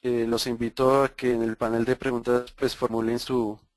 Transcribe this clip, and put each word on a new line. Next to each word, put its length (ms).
Eh, 240
los 180
invito 580
a 60
que 240
en 80
el 160
panel 260
de 120
preguntas 560
pues 240
formulen 420
su, 420